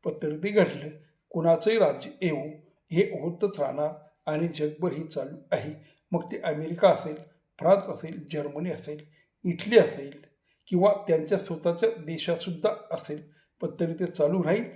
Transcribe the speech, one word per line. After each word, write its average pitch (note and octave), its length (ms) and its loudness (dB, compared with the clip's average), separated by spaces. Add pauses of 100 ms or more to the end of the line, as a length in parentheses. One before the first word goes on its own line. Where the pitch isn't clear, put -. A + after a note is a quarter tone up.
पण E3 80 -2 (100)
तरी D#3 140 -4
ते E3+ 120 -4
घडलं. G#3 400 2 (420)
कुणाचंही E3+ 480 4
राज्य F3 320 2 (120)
येवो, D3 240 0 (440)
हे E3+ 120 4 (180)
होतच F3 400 -4
राहणार C#3+ 300 -2 (360)
आणि D#3 220 -2
जगभर D3+ 440 -2
हे D#3 120 -8
चालू D3 320 -8 (160)
आहे. D3+ 200 -4 (400)
मग E3+ 200 -4
ते B2+ 60 -8
अमेरिका E3 500 2
असेल, D#3 280 2 (420)
फ्रान्स F#3 300 4
असेल, E3 440 -10
जर्मनी D3+ 380 -6
असेल, D3+ 340 -10 (400)
इटली G3 340 4
असेल - 420 2 (460)
किंवा F#3 260 6 (160)
त्यांच्या D#3+ 300 2
स्वतःच्या E3+ 500 -2 (180)
देशातसुद्धा E3 640 -2 (200)
असेल, D3+ 320 -8 (380)
पण C#3+ 80 -4 (120)
तरी E3 120 0
ते E3+ 140 -4
चालू E3 380 0
राहील G3+ 200 2 (120)